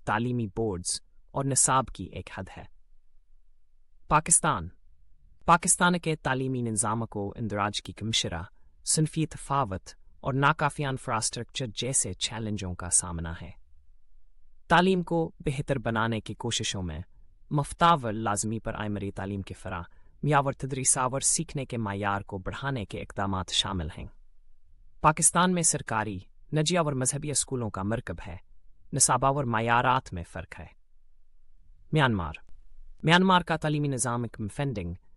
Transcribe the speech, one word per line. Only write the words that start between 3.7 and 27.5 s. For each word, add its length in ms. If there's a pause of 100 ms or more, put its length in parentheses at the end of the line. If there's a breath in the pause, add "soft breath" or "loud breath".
पाकिस्तान। 640 (760)
पाकिस्तान 500
के 180
तालीमी 460
निज़ाम 440
को 320
इंदराज 420
की 140
कमशरा, 540 (380)
सिनफी 400
तफावत 680 (280)
और 100
नाकाफिया 560
इंफ्रास्ट्रक्चर 800
जैसे 460
चैलेंजों 600
का 160
सामना 440
है। 200 (1160)
तालीम 340
को 380
बेहतर 360
बनाने 420
की 140
कोशिशों 480
में 220 (480)
मफ्तावर 640
लाजमी 460
पर 160
आइमरी 360
तालीम 300
के 120
फरा, 320 (380)
मियावर 300
तदरीसावर 680
सीखने 440
के 120
मायार 460
को 160
बढ़ाने 460
के 120
इकदामात 520
शामिल 400
हैं। 200 (920)
पाकिस्तान 500
में 100
सरकारी, 640 (280)
निजी 240
और 160
मजहबी 400
स्कूलों 360